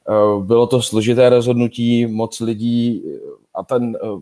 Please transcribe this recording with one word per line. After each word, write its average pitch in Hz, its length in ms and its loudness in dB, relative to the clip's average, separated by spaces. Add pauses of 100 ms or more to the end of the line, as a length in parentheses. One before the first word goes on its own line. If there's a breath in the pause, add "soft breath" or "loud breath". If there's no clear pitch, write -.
eh, 104 340 2
bylo 117 240 4
to 127 140 2
složité 117 480 2
rozhodnutí, 120 760 2
moc 110 340 -6
lidí 117 640 -2 (500)
a 95 100 -8
ten, 120 400 -4
eh, 110 40 -6 (140)